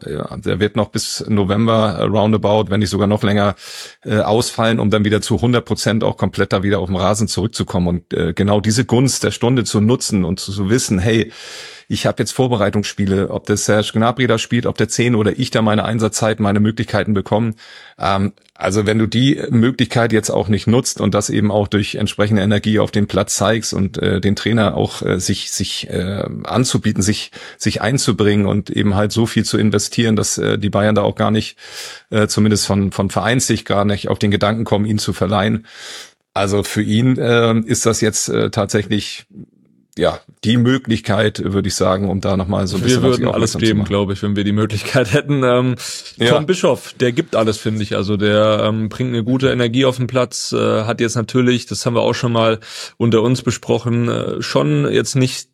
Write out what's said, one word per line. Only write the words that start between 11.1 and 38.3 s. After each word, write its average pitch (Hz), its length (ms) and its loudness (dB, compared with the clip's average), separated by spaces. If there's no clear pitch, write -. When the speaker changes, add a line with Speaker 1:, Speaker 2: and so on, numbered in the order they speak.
Speaker 1:
ich - 160 -4
hab 104 120 0
jetzt 120 140 -2
Vorbereitungsspiele, 101 1000 0
ob - 160 -6
der 104 120 0
Serge 104 360 0
Gnabry 117 320 2
da 113 120 2
spielt, 120 280 -2
ob - 120 -2
der - 100 0
Zehn 120 280 0
oder 107 220 2
ich 131 140 -4
da 113 100 2
meine 107 220 2
Einsatzzeit, 110 560 0
meine 104 220 2
Möglichkeiten 107 520 0
bekomme. 107 420 0
Ähm, 98 320 0
also 98 300 0
wenn 107 140 2
du 110 60 4
die 127 440 2
Möglichkeit 117 640 2
jetzt 107 160 2
auch 95 180 0
nicht 101 180 0
nutzt 120 360 0
und 101 120 0
das 101 160 0
eben 104 220 0
auch 101 160 0
durch - 280 -2
entsprechende 107 460 0
Energie 104 380 2
auf 101 120 0
dem 101 140 0
Platz - 300 -2
zeigst 107 380 0
und, 95 240 -4
äh, 95 240 0
den 101 160 0
Trainer 104 400 0
auch, - 240 -4
äh, 95 180 -2
sich, - 320 -4
sich, - 380 -6
äh, 92 340 -4
anzubieten, 107 580 0
sich, - 280 -2
sich - 240 -4
einzubringen 104 640 2
und 104 240 -2
eben 104 260 0
halt 104 160 2
so 117 140 2
viel 110 180 0
zu - 140 0
investieren, 107 580 2
dass, - 220 -2
äh, 104 200 0
die 101 120 -2
Bayern 104 260 2
da 104 60 2
auch 107 140 0
gar 107 160 2
nicht, 110 260 -2
äh, 107 160 2
zumindest 107 380 2
von, 98 280 0
von 98 160 -2
Vereinssicht 113 560 0
gar 101 180 2
nicht 101 240 -2
auf 110 120 0
den 104 120 2
Gedanken 104 320 0
kommen, 104 220 0
ihn 107 140 0
zu - 120 -2
verleihen. 104 560 0
Also 190 300 0
für - 180 -2
ihn, 117 360 2
äh, 117 420 2
ist 113 260 -2
das 113 140 2
jetzt, - 300 0
äh, 110 220 0